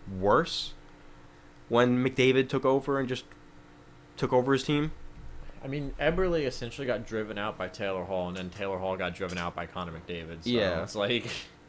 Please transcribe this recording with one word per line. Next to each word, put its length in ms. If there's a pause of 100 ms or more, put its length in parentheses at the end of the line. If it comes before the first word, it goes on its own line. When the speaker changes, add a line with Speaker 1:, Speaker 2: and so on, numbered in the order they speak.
(200)
Speaker 1:
worse 540 (960)
when 360
McDavid 440
took 160
over 340
and 100
just 140 (920)
took 160
over 220
his 100
team. 280 (720)
Speaker 2:
I 40
mean, 320
Eberle 460
essentially 400
got 220
driven 320
out 180
by 120
Taylor 340
Hall, 240
and 100
then 140
Taylor 260
Hall 180
got 200
driven 240
out 160
by 100
Connor 280
McDavid. 500
So 80
Speaker 1:
Yeah. 320
Speaker 2:
it's 120
like 300 (440)